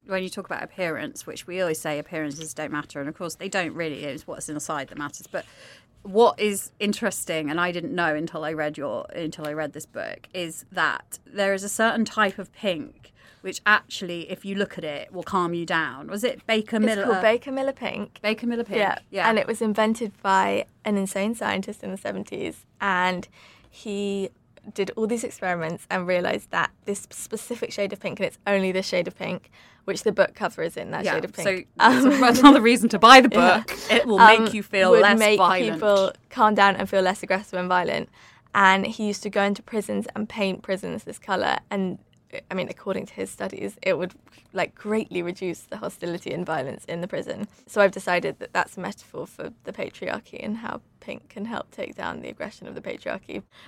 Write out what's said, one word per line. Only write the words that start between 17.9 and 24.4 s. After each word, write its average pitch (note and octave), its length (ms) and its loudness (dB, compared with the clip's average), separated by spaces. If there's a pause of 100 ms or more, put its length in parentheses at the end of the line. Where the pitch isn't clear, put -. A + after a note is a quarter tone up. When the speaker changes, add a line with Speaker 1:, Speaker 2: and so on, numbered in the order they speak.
Speaker 1:
Baker G#3+ 240 -4
Miller A#3 200 -2
pink, A3 140 -4
Speaker 2:
Yeah. G3 200 0 (120)
Speaker 1:
yeah. F#3+ 180 0
Speaker 2:
And A3 100 2
it - 80 0
was A3+ 160 -4
invented A3 480 0 (100)
by G3 460 2 (180)
an G#3 120 0
insane G3 400 -2
scientist G3+ 480 -6
in F#3+ 80 -10
the F#3+ 40 -10
seventies, G3 680 -10 (140)
and F3+ 480 -2 (420)
he G3+ 600 -6 (440)